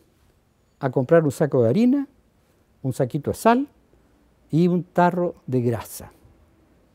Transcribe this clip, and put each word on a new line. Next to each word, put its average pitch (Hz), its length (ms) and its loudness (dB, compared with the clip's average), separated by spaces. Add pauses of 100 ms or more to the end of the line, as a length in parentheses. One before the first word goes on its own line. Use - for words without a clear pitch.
(800)
a 135 120 -4
comprar 156 340 2
un 139 80 -2
saco 139 300 0
de 113 60 4
harina, 247 400 0 (760)
un 131 100 -4
saquito 131 380 -4
de 92 60 -6
sal 247 320 0 (800)
y 170 180 2
un 175 160 -2
tarro 175 500 0 (120)
de 127 140 -2
grasa, - 520 -6 (840)